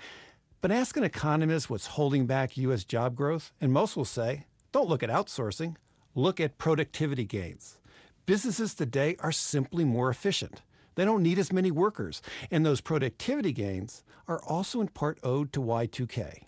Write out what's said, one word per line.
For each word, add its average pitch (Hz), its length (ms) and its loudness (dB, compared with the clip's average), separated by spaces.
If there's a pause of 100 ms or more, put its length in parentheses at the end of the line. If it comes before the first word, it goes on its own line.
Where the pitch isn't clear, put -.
(600)
But 185 100 2
ask 247 240 2
an 285 80 2
economist 160 680 2
what's 110 180 -4
holding 139 380 2
back 131 300 0
U 131 160 0
S 113 140 0
job 120 300 0
growth, 147 440 -2
and 131 140 4
most 185 240 2
will 143 80 0
say, 123 400 -4 (260)
"Don't 262 160 2
look 147 160 0
at 110 60 -2
outsourcing, 156 680 -2 (400)
look 165 240 0
at 160 180 -2
productivity 147 680 0
gains." - 520 -8 (480)
Businesses 208 480 0
today 139 460 0
are 165 140 -2
simply 147 500 0
more 123 260 2
efficient. - 520 -2 (340)
They 175 80 0
don't 208 200 4
need 175 140 4
as 196 140 0
many 185 180 4
workers, 160 520 0 (280)
and 160 160 4
those 143 140 4
productivity 165 720 0
gains 101 540 -6 (240)
are 170 140 -4
also 190 360 -2
in 214 80 0
part - 340 -4
owed 135 300 0
to - 80 -4
Y 117 260 0
two 120 220 -4
K. - 400 -8